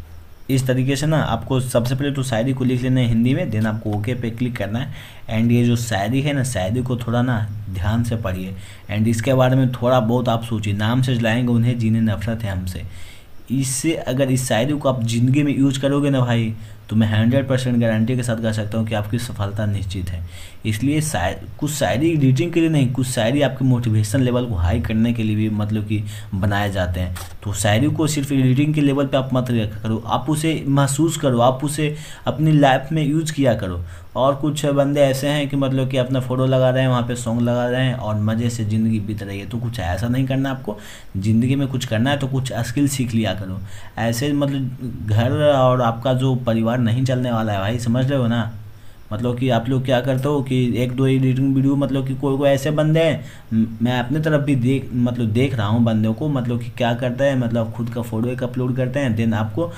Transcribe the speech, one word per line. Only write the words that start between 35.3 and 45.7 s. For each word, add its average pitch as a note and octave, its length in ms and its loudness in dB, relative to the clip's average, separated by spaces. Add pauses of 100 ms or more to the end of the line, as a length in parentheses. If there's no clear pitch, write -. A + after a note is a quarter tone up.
कि C#3 60 -4
मतलब C3+ 340 0
कि C3+ 80 -2
अपना B2+ 220 0
photo B2+ 260 0
लगा C3 240 4
रहे C3 120 2
हैं, C3 80 2
वहाँ B2 120 2
पे A#2+ 140 -4
song A#2 260 -2
लगा A#2+ 260 0
रहे B2+ 180 0
हैं B2 100 0
और A2 200 -4
मज़े A2 340 0
से A2+ 160 -4
ज़िंदगी A2 340 0
बीत G#2 240 -6
रही G2 160 -8
है। G2+ 60 -10
तो A2+ 120 -8
कुछ A#2 220 -6
ऐसा F#2 280 -2
नहीं B2+ 180 0
करना C3+ 260 -2
आपको, A#2 260 -8 (400)
ज़िंदगी A2+ 380 2
में C#3 120 0
कुछ B2+ 180 -4
करना A#2 240 0
है C#3+ 80 2
तो C3+ 100 -2
कुछ C3 260 -2
स्किल C3+ 340 0
सीख B2 260 -2
लिया G#2 200 2
करो। F#2 280 -6 (360)
ऐसे A#2 360 0
मतलब C#3 440 -2 (300)
घर A#2 240 2 (220)
और B2+ 280 4